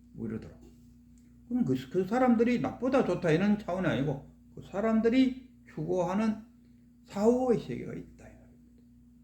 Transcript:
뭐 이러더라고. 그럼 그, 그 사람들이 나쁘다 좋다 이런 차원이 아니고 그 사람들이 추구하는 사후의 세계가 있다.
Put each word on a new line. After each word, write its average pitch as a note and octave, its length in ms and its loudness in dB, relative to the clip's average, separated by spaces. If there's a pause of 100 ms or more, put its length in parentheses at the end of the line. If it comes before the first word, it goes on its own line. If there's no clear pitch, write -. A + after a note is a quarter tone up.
(140)
뭐 A2 140 -10
이러더라고. - 380 -12 (840)
그럼 A#3+ 180 0
그, C3 100 0 (140)
그 F#3 160 -2
사람들이 A#3+ 540 2
나쁘다 B3 460 0
좋다 F3 260 0
이런 G3+ 260 4
차원이 F3+ 300 -4
아니고 C3+ 420 -2 (260)
그 C#3 60 -16 (100)
사람들이 A3+ 760 2 (280)
추구하는 F3+ 600 -2 (680)
사후의 A#3+ 540 2
세계가 A#2+ 340 -8
있다. - 320 -16 (1000)